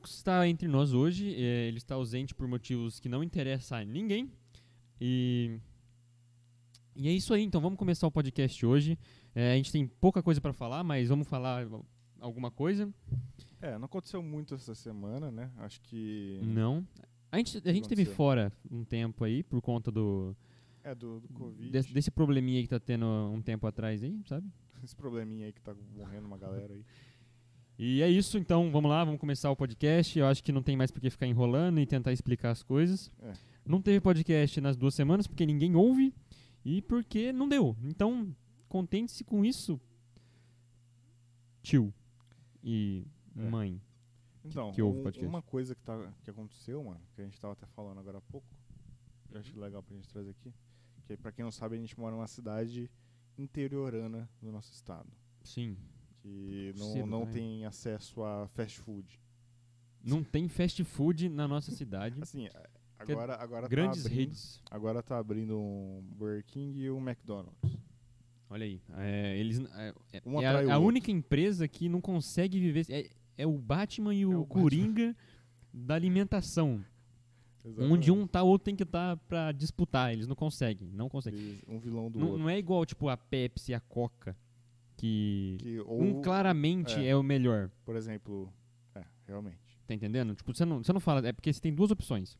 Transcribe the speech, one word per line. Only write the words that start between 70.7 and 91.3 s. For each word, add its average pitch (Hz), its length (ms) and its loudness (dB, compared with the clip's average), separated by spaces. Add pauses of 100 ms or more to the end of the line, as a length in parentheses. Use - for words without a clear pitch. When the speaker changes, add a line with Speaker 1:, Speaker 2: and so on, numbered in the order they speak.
Speaker 1:
a 143 40 6
Speaker 2:
outro. 170 100 8
Speaker 1:
única 233 240 2
empresa 170 560 2
que 170 220 -4
não 175 120 0
consegue 185 580 0
viver, 165 300 2
é, 143 200 -6 (280)
é 139 80 -2
o 156 140 2
Batman 202 560 -2
e 196 100 2
o 185 60 4
Speaker 2:
É 180 60 4
o - 80 2
Batman. 185 180 2
Speaker 1:
Coringa 214 520 4 (560)
da 123 220 -4
alimentação. 170 880 2 (800)
Speaker 2:
Exatamente. 117 300 4
Speaker 1:
Onde 165 180 8
um 202 140 6
tá, 180 160 0
o 185 60 8
outro 190 180 8
tem 202 100 -2
que 190 100 -2
tá 175 300 -2 (120)
pra 160 240 0
disputar. 139 600 0
Eles 113 160 -2
não 135 80 -4
conseguem, 110 560 -2
não 104 160 -6
conseguem. 117 320 -6
Speaker 2:
Eles, 104 280 -10
um 113 120 -10
vilão 117 300 -6
do 113 80 -6
Speaker 1:
Não, 156 120 0
Speaker 2:
outro. 190 120 -4
Speaker 1:
não 160 80 0
é 185 80 0
igual, 180 280 0
tipo, - 240 -4
a 123 80 -2
Pepsi - 540 -4
e 120 40 -2
a 117 40 -4
Coca, - 580 -8 (580)
que 104 640 -2
Speaker 2:
Que 113 220 -8
Speaker 1:
um 117 340 0
Speaker 2:
ou 143 60 -6
Speaker 1:
claramente 180 800 2
Speaker 2:
é. 131 80 0
Speaker 1:
é 135 80 6
o 139 80 6
melhor. 123 460 2 (140)
Speaker 2:
Por 113 140 -8
exemplo, 104 560 -8 (400)
é, 95 100 -16 (240)
realmente. 98 300 -10 (300)
Speaker 1:
Tá 113 80 -4
entendendo? 107 400 -2
Tipo, - 200 -8
você 170 80 4
não, 151 200 -2
você 139 100 4
não 185 80 2
fala, 135 260 4
é 127 60 -2